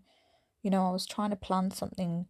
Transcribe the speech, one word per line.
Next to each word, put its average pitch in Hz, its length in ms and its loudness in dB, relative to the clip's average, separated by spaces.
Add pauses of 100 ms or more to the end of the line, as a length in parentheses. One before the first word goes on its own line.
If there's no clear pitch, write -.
(640)
you 196 80 2
know, 185 160 4
I 180 40 2
was 185 140 -2
trying 208 260 -2
to 208 40 -2
plan 190 360 0
something 175 580 -4